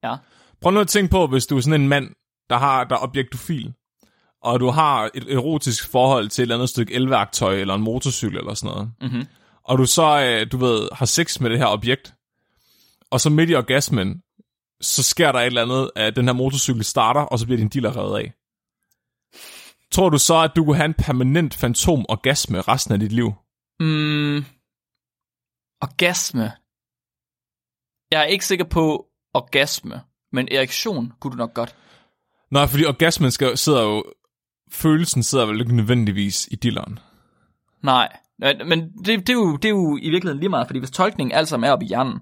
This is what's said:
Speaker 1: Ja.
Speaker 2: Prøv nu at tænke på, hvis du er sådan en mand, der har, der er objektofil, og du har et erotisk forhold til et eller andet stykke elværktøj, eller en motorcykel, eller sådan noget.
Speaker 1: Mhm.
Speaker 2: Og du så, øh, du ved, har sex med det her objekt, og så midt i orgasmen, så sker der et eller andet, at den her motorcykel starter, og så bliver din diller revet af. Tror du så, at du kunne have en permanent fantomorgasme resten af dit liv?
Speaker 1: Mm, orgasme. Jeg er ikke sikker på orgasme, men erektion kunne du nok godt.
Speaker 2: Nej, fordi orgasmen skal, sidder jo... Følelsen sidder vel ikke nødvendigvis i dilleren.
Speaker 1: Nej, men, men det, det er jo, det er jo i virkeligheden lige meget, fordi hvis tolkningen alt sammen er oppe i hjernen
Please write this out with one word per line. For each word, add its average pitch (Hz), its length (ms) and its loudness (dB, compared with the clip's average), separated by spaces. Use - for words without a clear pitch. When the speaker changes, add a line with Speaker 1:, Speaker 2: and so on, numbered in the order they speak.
Speaker 1:
Ja. 120 120 -6
Speaker 2:
Prøv 175 120 2
nu 208 80 4
at 196 80 0
tænke 196 220 2
på, 185 160 4
hvis 131 200 0
du 143 100 0
er 131 40 2
sådan 147 200 2
en 139 80 4
mand, 143 220 0
der 120 80 2
har, 131 260 2
der 131 120 -2
er - 40 -2
objektofil, 127 760 -6
og 120 180 2
du 127 100 2
har 139 440 2
et 127 180 -8
erotisk 135 580 -2
forhold 127 380 4
til 127 140 -2
et - 20 4
eller 117 100 0
andet 123 140 -2
stykke - 260 -4
elværktøj, 120 600 0
eller 98 200 -2
en 101 80 -2
motorcykel, 120 560 -4
eller - 160 -8
sådan 92 200 -8
noget. 117 380 -10
Speaker 1:
Mhm. 123 140 -6
Speaker 2:
Og 127 140 2
du 127 80 6
så, 151 360 4
øh, 113 300 0
du 131 40 -6
ved, 120 360 2
har 117 140 -2
sex - 340 -2
med 123 100 0
det 117 80 0
her 131 80 2
objekt, 107 480 -2
og 131 100 0
så 156 100 2
midt 165 200 4
i 165 40 4
orgasmen, 127 680 0
så - 220 -2
sker 151 300 2
der 127 80 0
et 123 60 2
eller 123 160 0
andet, 127 340 0
at 110 200 0
den 123 80 2
her 127 80 2
motorcykel 127 520 -2
starter, 123 360 2
og - 180 -2
så 113 80 -4
bliver 123 120 0
din 110 100 0
diller 120 280 -2
revet 101 220 -4
af. 110 140 -8
Tror 185 180 4
du 151 100 4
så, 165 240 4
at 160 140 0
du 160 80 4
kunne 147 120 2
have 160 100 2
en 160 80 -2
permanent 135 600 0
fantomorgasme 123 1040 0
resten 120 340 0
af 98 60 2
dit 107 120 -2
liv? 113 200 0
Speaker 1:
Mm, 151 640 -2
orgasme. 135 720 -2
Jeg 156 100 2
er 151 40 4
ikke 180 220 0
sikker 180 180 0
på 160 420 0
orgasme, - 680 -2
men 127 200 -2
erektion 131 680 -4
kunne 139 120 -8
du 123 40 -12
nok 117 180 -8
godt. 117 220 -8
Speaker 2:
Nej, 143 160 2
fordi 143 180 2
orgasmen 156 460 2
skal, 127 280 0
sidder 143 240 2
jo... 107 220 0
Følelsen 156 520 0
sidder 123 240 2
vel 107 140 -2
ikke 120 160 0
nødvendigvis 104 760 0
i - 60 -6
dilleren. - 420 -4
Speaker 1:
Nej, 127 340 0
men, 139 300 0
men 165 240 0
det, 214 140 0
det 180 100 -4
er 247 40 2
jo, 196 240 2
det 135 80 -6
er 220 60 2
jo 175 260 0
i 160 140 -4
virkeligheden 165 300 -2
lige 185 80 -2
meget, 143 180 -2
fordi 127 120 -8
hvis 127 120 -8
tolkningen 180 460 -2
alt 156 120 2
sammen 135 200 0
er 139 40 6
oppe - 120 0
i - 40 -10
hjernen 127 340 -2